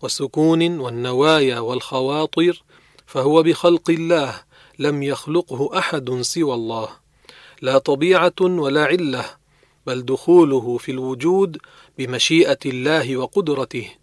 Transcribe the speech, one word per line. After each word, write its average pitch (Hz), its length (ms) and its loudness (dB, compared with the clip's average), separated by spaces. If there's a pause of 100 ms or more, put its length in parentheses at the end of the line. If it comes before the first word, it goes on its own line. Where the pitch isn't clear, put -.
وسكون 160 760 0
والنوايا 127 800 0
والخواطر، 139 1040 -2 (440)
فهو 156 360 2
بخلق 170 480 2
الله 165 500 -2 (380)
لم 147 240 -2
يخلقه 143 760 -4
أحد 127 420 -4
سوى 143 340 -4
الله، 113 500 -8 (580)
لا 131 160 2
طبيعة 170 640 2
ولا 151 440 2
علة، 143 400 0 (640)
بل 127 160 -6
دخوله 131 760 4
في - 140 -10
الوجود 147 680 -2 (400)
بمشيئة 135 680 2
الله 131 500 -2
وقدرته، 131 720 -4 (140)